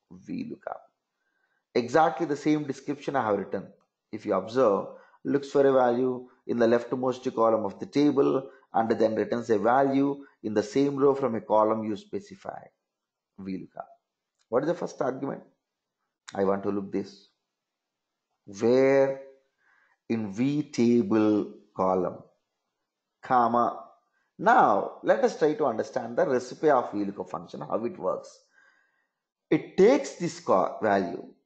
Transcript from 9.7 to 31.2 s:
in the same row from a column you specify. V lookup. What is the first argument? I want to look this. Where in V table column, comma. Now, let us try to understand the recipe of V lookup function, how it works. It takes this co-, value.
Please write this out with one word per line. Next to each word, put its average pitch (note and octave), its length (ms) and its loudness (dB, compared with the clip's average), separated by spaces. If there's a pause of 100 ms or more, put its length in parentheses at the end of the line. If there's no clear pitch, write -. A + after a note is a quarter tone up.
in A2 120 -6
the G#2 80 2
same C#3 340 0
row C#3 180 4
from C3+ 200 -2
a G#2+ 60 -4
column G#2+ 440 2
you G#2+ 120 -6
specify. - 640 -14 (800)
V F#2+ 200 -10
lookup. - 300 -16 (600)
What B2 140 -2
is D3+ 60 -4
the E3+ 60 -2
first - 280 -10
argument? C3+ 400 -6 (920)
I G2 100 -2
want G2 180 -2
to G2+ 80 -4
look G2+ 220 -6
this. - 360 -8 (1200)
Where C3+ 720 2 (880)
in A2 240 -4
V C#3 300 0
table A2 920 2 (240)
column, F#2 460 0 (1000)
comma. A#2+ 600 2 (540)
Now, E3 640 2
let F#3 200 2
us - 160 0
try D3+ 160 2
to D3 120 -2
understand A#2 500 -4
the F3+ 100 2
recipe C#3 440 0
of B2 220 2
V G2+ 120 -2
lookup G2 240 -10
function, E2 320 -12
how G2+ 240 -6
it A2+ 140 -8
works. - 400 -6 (1120)
It - 260 -2
takes A3+ 360 4
this - 280 -8
co-, - 420 0
value. G2 440 0 (200)